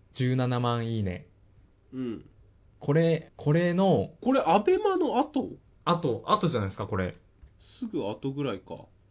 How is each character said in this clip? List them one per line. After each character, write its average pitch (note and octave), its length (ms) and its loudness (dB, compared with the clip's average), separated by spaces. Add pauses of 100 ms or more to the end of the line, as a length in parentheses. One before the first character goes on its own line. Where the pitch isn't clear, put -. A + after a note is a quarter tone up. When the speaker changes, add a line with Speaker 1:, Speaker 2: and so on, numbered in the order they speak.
(120)
Speaker 1:
十 B2+ 240 0
七 B2 240 0
万 A#2 260 0
い A2+ 140 -2
い - 20 0
ね。」 F2+ 240 -4 (680)
Speaker 2:
う C3 60 -8
ん。 A#2+ 280 -8 (500)
Speaker 1:
こ - 140 -2
れ、 E3 440 2
こ D3 160 0
れ F3 200 4
の、 E3+ 480 2
Speaker 2:
こ B3+ 120 0
れ、 C4+ 120 2
ア - 160 6
ベ F#4 180 4
マ G4+ 180 0
の B3+ 220 0
後？ - 320 -2 (340)
Speaker 1:
後、 D#3 420 0
後 F#3+ 220 2
じ C3 80 -2
ゃ G#2+ 40 0
な G2 60 -2
い - 20 -4
で - 40 -4
す - 60 -10
か、 G#2 80 -6
こ G#2 120 -4
れ。 F2+ 180 -2 (420)
Speaker 2:
す - 280 -12
ぐ D3+ 220 -4
後 A2+ 240 -6
ぐ C#3+ 120 -6
ら A#2 100 -4
い F2+ 60 -10
か。 - 140 -14 (360)